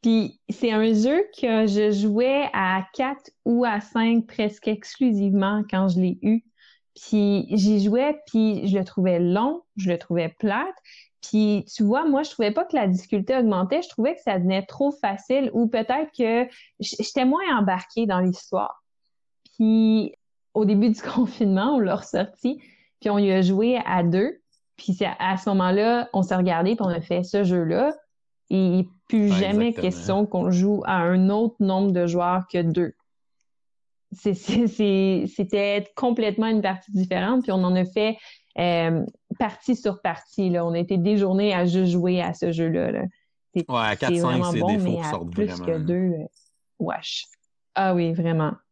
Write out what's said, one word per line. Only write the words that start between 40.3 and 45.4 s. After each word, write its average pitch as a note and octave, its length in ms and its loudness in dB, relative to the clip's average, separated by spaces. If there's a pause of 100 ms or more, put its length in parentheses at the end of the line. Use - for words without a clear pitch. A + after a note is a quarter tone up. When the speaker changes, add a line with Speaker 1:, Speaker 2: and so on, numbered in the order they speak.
Speaker 1:
là. F3 140 0
On E3+ 100 -2
a E3+ 40 -2
été F3 180 -2
des F#3+ 200 2
journées G3 360 2
à F3+ 140 0
juste F3+ 240 2
jouer F3+ 320 0
à E3+ 120 -6
ce F3 180 -4
jeu-là, E3 400 -2
là. G#1+ 100 -4 (500)
C'est, E3+ 160 -4
Speaker 2:
Ouais, B2+ 120 -2
à A2 160 0
quatre, F3 180 -2
Speaker 1:
c'est F3 60 0
Speaker 2:
cinq, E3+ 80 0
Speaker 1:
vraiment E3+ 240 0
Speaker 2:
c'est E3+ 80 -2
Speaker 1:
bon, F3 80 0
Speaker 2:
des G#3 80 0
défauts F#3 140 -2
Speaker 1:
mais F3 60 -2
Speaker 2:
qui E3+ 100 -6
Speaker 1:
à D3+ 40 -6
Speaker 2:
sortent G2+ 220 -8
Speaker 1:
plus G#3 140 -2